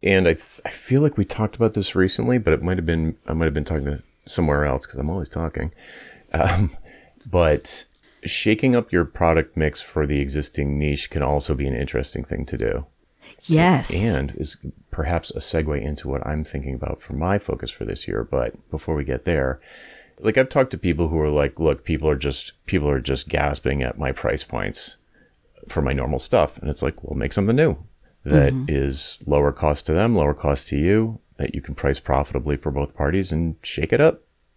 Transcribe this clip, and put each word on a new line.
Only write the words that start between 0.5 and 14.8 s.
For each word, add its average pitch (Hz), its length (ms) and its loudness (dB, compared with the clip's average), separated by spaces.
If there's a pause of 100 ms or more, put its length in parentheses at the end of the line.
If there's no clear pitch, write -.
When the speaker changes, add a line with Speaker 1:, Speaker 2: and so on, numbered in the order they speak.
Speaker 1:
I - 60 -8
feel - 300 0
like 151 160 2
we 104 80 2
talked - 300 -2
about 113 200 2
this - 200 -2
recently, 98 440 2
but 90 120 2
it 73 120 2
might 92 140 0
have 85 80 -2
been, 80 300 0 (120)
I - 60 -4
might 82 120 0
have 76 80 2
been 76 100 0
talking 73 220 -2
to 71 160 -4 (240)
somewhere 73 400 2
else 67 220 -2
'cause - 120 -12
I'm 73 120 -2
always 90 180 -6
talking. 82 420 -6 (640)
Um, 80 380 4 (580)
but 85 560 2 (400)
shaking 120 500 2
up 117 160 0
your 87 140 4
product 80 520 2
mix 76 240 0
for - 240 -2
the 71 140 0
existing 71 600 -2
niche 71 300 -2
can 76 140 -2
also 73 300 0
be 67 140 -2
an 65 80 -2
interesting 64 480 -4
thing - 240 -6
to - 100 -8
do. 57 280 -2 (600)
Speaker 2:
Yes. 165 480 4
Speaker 1:
And 73 440 2
is - 200 -8 (340)